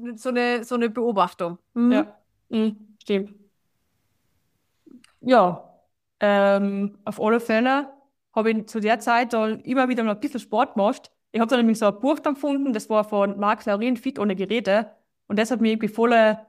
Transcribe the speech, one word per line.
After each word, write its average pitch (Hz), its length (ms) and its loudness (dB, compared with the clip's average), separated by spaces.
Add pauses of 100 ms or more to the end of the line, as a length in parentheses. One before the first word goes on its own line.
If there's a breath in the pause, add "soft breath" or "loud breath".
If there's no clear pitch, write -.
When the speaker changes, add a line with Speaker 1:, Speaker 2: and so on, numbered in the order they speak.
(160)
Speaker 1:
so 240 120 -10
eine, 240 360 0
so 247 100 -8
eine 233 160 0
Beobachtung. 196 680 -2 (140)
Mhm. 240 200 2
Speaker 2:
Ja, - 260 0 (320)
mhm, 220 500 -4
stimmt. 202 340 -4 (1900)
Ja, 202 500 2 (500)
ähm, 202 840 2
auf - 180 -8
alle 226 180 2
Fälle 254 500 0 (440)
habe 220 160 0
ich 220 160 -2
zu 220 140 -8
der 214 180 0
Zeit 233 340 0
dann 220 280 -2
immer 254 280 -2
wieder 247 140 -2
mal 220 100 0
ein 208 80 -8
bisschen 294 200 -6
Sport - 340 -2
gemacht. - 380 -2 (180)
Ich 214 100 -2
habe 226 80 0
dann 254 120 2
nämlich 226 180 4
so 226 80 2
ein 202 140 -2
Buch 285 180 0
dann 294 160 -2
gefunden, 277 380 -2
das 214 180 -6
war 214 140 2
von 202 340 -2
Marc 208 260 -2
Laurin, 226 320 -2
Fit - 220 -8
ohne 208 160 -2
Geräte. 202 560 -2 (380)
Und 208 100 -4
das 220 140 0
hat 220 80 -2
mich 220 120 2
irgendwie 220 160 -2
voll, 226 480 2 (120)